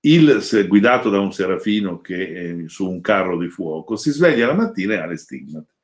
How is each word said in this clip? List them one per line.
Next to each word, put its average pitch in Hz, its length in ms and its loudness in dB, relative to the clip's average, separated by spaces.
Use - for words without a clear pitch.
Il, 147 420 6
se-, 104 240 0
guidato 113 440 4
da 101 80 2
un 98 140 -2
serafino 95 680 -4
che 87 640 -10
è 80 40 -14
su 92 200 -8
un 90 120 -8
carro 92 380 0
di 87 100 -6
fuoco, 82 480 -8
si - 140 -4
sveglia 143 360 2
la 135 80 0
mattina 110 400 -2
e 98 40 -4
ha 80 80 -8
le 85 100 -8
stigmate. - 680 -16